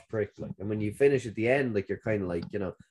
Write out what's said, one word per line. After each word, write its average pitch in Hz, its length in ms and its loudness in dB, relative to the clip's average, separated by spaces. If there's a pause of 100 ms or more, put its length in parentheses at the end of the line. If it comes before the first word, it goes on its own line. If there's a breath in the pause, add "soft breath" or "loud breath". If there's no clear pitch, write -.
prick. 107 280 -2
Like, - 220 -8
and 98 100 -6
when 107 100 0
you 104 140 -2
finish 139 320 4
at 107 100 -8
the 110 140 2
end, 127 260 2
like, 98 140 -2
you're 98 100 -4
kind 110 220 0
of 90 80 -2
like, 87 220 -2
you 104 80 -4
know, 92 140 -4 (180)